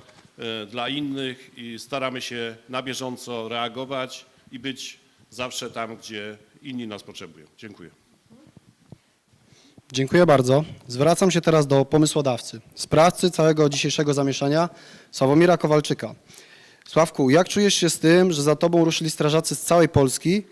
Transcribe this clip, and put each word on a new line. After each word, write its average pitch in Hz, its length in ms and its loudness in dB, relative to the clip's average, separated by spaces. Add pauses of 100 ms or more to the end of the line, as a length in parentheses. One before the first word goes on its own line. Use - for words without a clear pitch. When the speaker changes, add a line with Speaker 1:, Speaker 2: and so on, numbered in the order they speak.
(380)
Speaker 1:
e, 110 280 -10
dla 120 220 -8
innych 135 680 -8
i 117 220 -16
staramy 131 420 -8
się 117 360 -10 (120)
na 127 140 -8
bieżąco 120 640 -10
reagować 127 800 -8 (260)
i 131 60 -16
być 131 420 -12 (300)
zawsze 127 400 -10
tam, 113 260 -10
gdzie 104 420 -14 (240)
inni 127 240 -10
nas 104 160 -12
potrzebują. 82 440 -20 (120)
Dziękuję. 92 320 -20 (2000)
Speaker 2:
Dziękuję 135 340 2
bardzo. 135 380 4 (240)
Zwracam 160 420 2
się 170 100 0
teraz 156 260 2
do 139 180 4
pomysłodawcy, 139 760 -2 (140)
sprawcy 170 560 2
całego 156 380 2
dzisiejszego 143 460 -2
zamieszania, 143 540 0 (420)
Sławomira 160 460 4
Kowalczyka. 151 580 -2 (720)
Sławku, 156 440 0
jak 175 180 4
czujesz 202 260 2
się 170 160 0
z - 80 -4
tym, 180 340 4
że 143 100 -4
za 147 140 2
tobą 170 280 2
ruszyli 160 260 -2
strażacy 156 440 -2
z - 80 -10
całej 170 260 4
Polski, 156 640 0